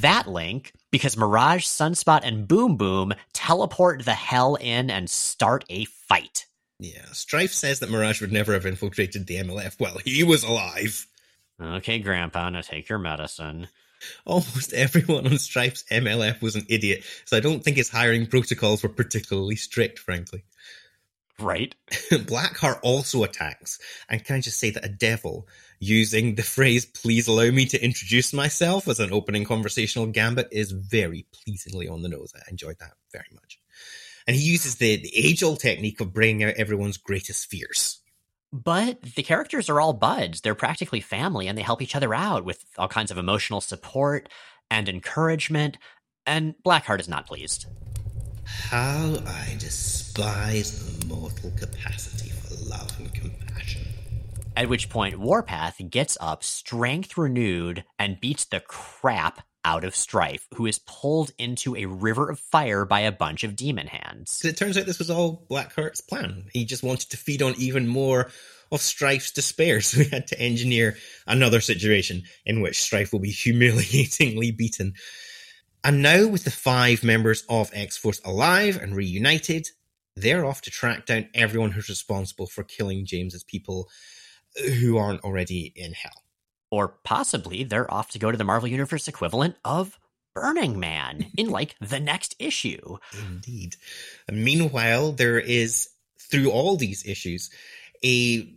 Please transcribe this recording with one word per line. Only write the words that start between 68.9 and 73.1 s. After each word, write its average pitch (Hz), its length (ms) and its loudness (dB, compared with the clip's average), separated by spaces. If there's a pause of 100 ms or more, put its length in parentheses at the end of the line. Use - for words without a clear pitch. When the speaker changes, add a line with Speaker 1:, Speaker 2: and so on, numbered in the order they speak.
Speaker 2:
despair, 147 500 2
<laughs> - 0 -
so 139 220 6
he 143 60 6
had 135 180 -4
to - 120 -4
engineer 120 580 4 (300)
another 117 340 6
situation 92 640 2 (220)
in 110 160 0
which - 200 0
Strife 104 320 0